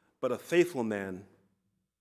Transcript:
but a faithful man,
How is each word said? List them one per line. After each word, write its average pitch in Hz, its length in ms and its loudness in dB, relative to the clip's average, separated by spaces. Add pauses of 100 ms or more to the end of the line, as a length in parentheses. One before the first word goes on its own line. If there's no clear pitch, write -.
(200)
but 127 120 -2
a 117 60 -2
faithful 170 460 2
man, 98 400 -4 (760)